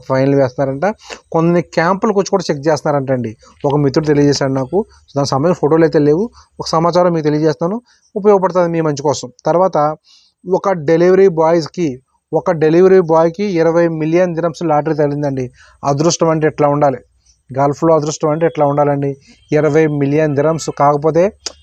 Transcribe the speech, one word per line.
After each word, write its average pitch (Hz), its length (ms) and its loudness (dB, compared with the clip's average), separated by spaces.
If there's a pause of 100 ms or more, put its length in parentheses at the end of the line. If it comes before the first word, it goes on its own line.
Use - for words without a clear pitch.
ఫైన్లు 135 280 0
వేస్తున్నారంట. 139 580 -2 (380)
కొన్ని 170 300 2
క్యాంపులకు 190 560 -2
వచ్చి 185 120 -2
కూడా 190 200 -2
చెక్ 147 180 -4
చేస్తున్నారంటండి, 135 680 -2 (280)
ఒక 143 120 0
మిత్రుడు 147 300 0
తెలియజేశాడు 143 460 2
నాకు. 131 320 -4 (320)
దాని 139 100 0
సమయం 151 280 0
ఫోటోలు 160 300 2
అయితే 160 140 2
లేవు, 156 320 0 (300)
ఒక 151 60 -12
సమాచారం 175 460 0
మీకు 160 120 -2
తెలియజేస్తున్నాను, 156 580 -2 (340)
ఉపయోగపడుతుంది 185 520 2
మీ 170 120 -2
మంచి 147 220 -2
కోసం. 127 300 -4 (140)
తర్వాత 156 500 0 (520)
ఒక 185 240 0
డెలివరీ 180 560 4
బాయ్స్కి, 160 760 -2 (300)
ఒక 160 180 -2
డెలివరీ 175 500 4
బాయ్కి 165 440 0
ఇరవై 170 440 2
మిలియన్ 165 460 0
దిరమ్స్ 165 300 -4
లాటరీ 151 300 0
తగిలిందండి. 143 560 -2 (340)
అదృష్టం 156 440 0
అంటే 160 180 0
ఎట్లా 147 220 0
ఉండాలి, 143 300 0 (600)
గల్ఫ్లో 147 360 0
అదృష్టం 156 340 -2
అంటే 160 180 0
ఎట్లా 156 200 0
ఉండాలండి, 143 500 -2 (360)
ఇరవై 151 340 2
మిలియన్ 147 500 0
దిరమ్స్. 156 420 -2
కాకపోతే 151 540 2 (300)